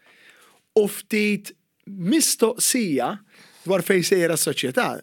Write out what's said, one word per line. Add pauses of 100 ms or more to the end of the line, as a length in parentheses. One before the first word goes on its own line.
(760)
u
ftit (320)
mistoqsija (560)
dwar
fejn
sejra
s-soċjetà, (120)